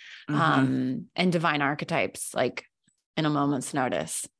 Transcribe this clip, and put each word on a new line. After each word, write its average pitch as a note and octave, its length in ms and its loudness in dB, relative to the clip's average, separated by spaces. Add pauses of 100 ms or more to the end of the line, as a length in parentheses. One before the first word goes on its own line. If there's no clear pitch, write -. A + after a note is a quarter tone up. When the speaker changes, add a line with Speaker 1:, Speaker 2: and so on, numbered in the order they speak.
(300)
Speaker 1:
Mm-hmm. D3 120 0
Speaker 2:
um, C3 640 2 (100)
and F3+ 160 2
divine D#3+ 320 0
archetypes, C#3+ 720 -2
like, - 300 -2 (520)
in D#3 80 0
a D3 60 2
moment's C#3+ 420 0
notice. B2 540 -2 (120)